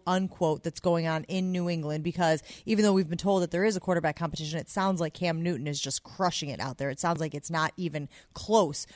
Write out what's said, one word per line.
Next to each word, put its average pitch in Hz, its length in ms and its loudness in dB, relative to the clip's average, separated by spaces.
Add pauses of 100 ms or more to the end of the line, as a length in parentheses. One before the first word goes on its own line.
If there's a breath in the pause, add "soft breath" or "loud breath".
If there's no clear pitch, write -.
unquote, 180 560 0
that's - 180 -6
going 170 280 2
on 160 160 -2
in 185 280 -2
New 180 160 0
England, 151 360 -2
because 165 380 2 (220 loud breath)
even 214 200 4
though 202 80 8
we've 190 160 4
been 170 100 -4
told 190 240 2
that 175 80 0
there 180 140 2
is 214 120 2
a 180 40 -4
quarterback 170 360 0
competition, 156 420 -4
it - 120 -8
sounds 190 300 0
like 160 140 -2
Cam 165 280 0
Newton 156 240 -2
is 143 140 -4
just - 240 -4
crushing 175 440 -2
it 131 120 -6
out 131 180 -6
there. 143 120 -2
It 131 100 -6
sounds 170 200 0
like 156 140 -4
it's 147 160 -8
not 160 260 0
even 151 320 -6 (260 loud breath)
close 202 600 2